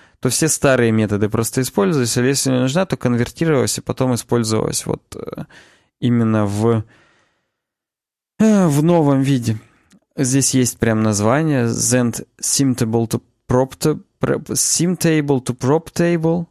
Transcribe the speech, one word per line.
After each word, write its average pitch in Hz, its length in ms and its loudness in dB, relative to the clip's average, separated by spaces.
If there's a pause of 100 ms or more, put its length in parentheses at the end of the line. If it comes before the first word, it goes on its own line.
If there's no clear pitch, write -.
(200)
то 131 100 -2
все 156 180 0
старые 127 440 2
методы 107 380 0
просто 113 320 -2
использовались, 139 560 0
а 123 60 0
если 135 260 0
не 127 100 0
нужна, 135 260 0
то 135 120 -4
конвертировалась 120 800 0
и - 40 -10
потом 127 340 -2
использовалась 110 680 -2
вот, - 300 -8
э, - 300 -12 (540)
именно 113 460 2
в, 110 380 0 (1600)
э, 208 280 4
в 147 160 2
новом 151 380 4
виде. 117 380 0 (580)
Здесь 135 380 0
есть 127 240 0
прям 110 240 2
название: 120 640 2
Zend 117 600 -2 (140)
Simtable 117 640 0
to 113 140 -4 (260)
Prop 127 300 0
to, - 240 -2 (180)
Prop, - 280 -2
Simtable 156 920 0
to 120 140 -6
Prop 147 380 -2
Table 170 580 0